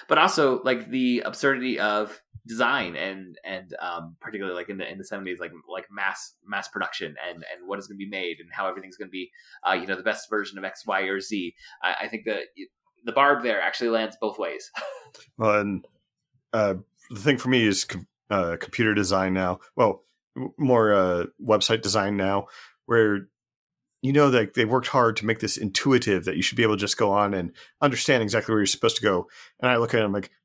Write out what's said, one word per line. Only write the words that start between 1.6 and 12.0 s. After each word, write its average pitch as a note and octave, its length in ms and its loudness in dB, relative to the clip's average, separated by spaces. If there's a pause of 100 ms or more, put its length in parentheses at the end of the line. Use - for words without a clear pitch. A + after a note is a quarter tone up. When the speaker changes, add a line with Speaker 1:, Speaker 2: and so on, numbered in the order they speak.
Speaker 1:
of G#2 420 -2 (260)
design A#2 500 -2
and, F#2 480 -8
and, F#2 360 -10
um, E2+ 400 -10
particularly, G2 360 -8
like, F2 120 -10
in G2 100 -10
the, F2+ 120 -8
in F#2+ 80 -14
the F#2+ 60 -14
seventies, F#2 340 -8
like, F2 140 -10 (160)
like, - 220 -12
mass, G2 440 -6 (120)
mass G2 220 -8
production F2+ 460 -8 (140)
and, E2+ 80 -14 (160)
and F2+ 160 -16
what G2+ 100 -6
is G2 80 -14
gonna G2+ 120 -18
be G2 100 -10
made F#2 320 -8
and E2+ 120 -20
how G2 160 -4
everything's F#2 280 -12
gonna F#2+ 140 -14
be, F#2 200 -10 (380)
uh, F#2 60 2
you F2+ 120 -4
know, G2 100 -2
the F#2 60 -12
best - 280 -4
version G2+ 280 -4
of F#2+ 60 -10
X, - 220 -10
Y, G2 160 0
or F#2+ 180 -4
Z. F#2+ 340 -6 (280)
I, F2+ 200 0